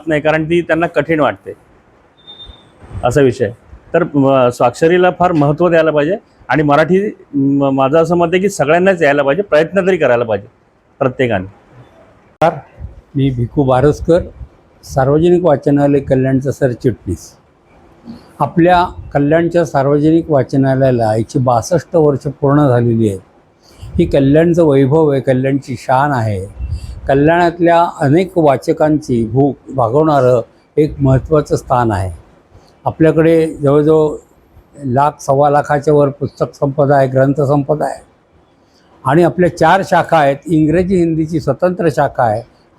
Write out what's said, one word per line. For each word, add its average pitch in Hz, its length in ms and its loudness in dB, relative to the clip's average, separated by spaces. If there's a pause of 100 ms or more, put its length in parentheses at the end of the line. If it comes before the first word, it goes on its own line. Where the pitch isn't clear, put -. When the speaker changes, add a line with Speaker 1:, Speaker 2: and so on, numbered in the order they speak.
Speaker 1:
नाही 151 140 -2
कारण 156 240 0
ती 170 160 0
त्यांना 165 260 -2
कठीण 156 320 -2
वाटते, 104 340 -4 (1500)
असा 123 160 0
विषय. 120 300 0 (420)
तर, 170 100 0
अ, 135 480 2
स्वाक्षरीला 170 680 0
फार 175 120 2
महत्त्व 151 380 0
द्यायला 165 220 2
पाहिजे 151 260 -2 (320)
आणि 143 140 0
मराठी, 156 520 0 (200)
म-, 139 380 0
माझं 135 240 0
असं 165 180 2
मत 175 180 0
आहे 185 80 0
की 202 80 0
सगळ्यांनाच 175 520 0
यायला 143 220 2
पाहिजे, 147 200 -2
प्रयत्न 165 440 0
तरी 185 100 2
करायला 123 260 2
पाहिजे 107 240 -4 (520)
प्रत्येकाने. 123 440 -2
Speaker 2:
नमस्कार, - 1400 -8 (300)
मी 135 140 0
भिकू 123 340 -4
बारसकर, 143 560 2 (640)
सार्वजनिक 160 600 0
वाचनालय 143 560 2
कल्याणचा 131 520 -2
सरचिटणीस. 113 880 -6 (1000)
आपल्या 175 460 2 (280)
कल्याणच्या 165 520 0
सार्वजनिक 151 640 0
वाचनालयाला 131 840 0
एकशे 113 240 -2
बासष्ट 127 560 -2
वर्ष 147 320 0
पूर्ण 143 400 0
झालेली 117 420 0
आहेत. 95 100 -6 (800)
ही 170 60 2
कल्याणचं 160 580 2
वैभव 143 460 2
आहे, 135 120 0
कल्याणची 135 560 -2
शान 135 340 0
आहे. 110 340 -4 (600)
कल्याणातल्या 170 800 2 (160)
अनेक 160 360 2
वाचकांची 147 880 0
भूक 131 300 0 (180)
भागवणारं 127 640 2 (360)
एक 151 220 0
महत्त्वाचं 143 560 0
स्थान 120 360 -2
आहे. 95 200 -4 (720)
आपल्याकडे 160 640 2
जवळजवळ 151 720 0 (680)
लाख, 135 260 0 (100)
सव्वा 143 280 2
लाखाच्या 143 440 0
वर 143 160 2
पुस्तक 135 440 -8
संपदा 143 420 0
आहे, 135 120 2
ग्रंथ 135 340 0
संपदा 143 440 -2
आहे 123 160 -10 (1040)
आणि 147 180 2
आपल्या 170 340 0
चार 175 280 2
शाखा 165 320 0
आहेत. 139 280 2
इंग्रजी 170 500 0
हिंदीची 165 440 -2
स्वतंत्र 175 560 -2
शाखा 135 280 -2
आहे, 113 200 -2 (360)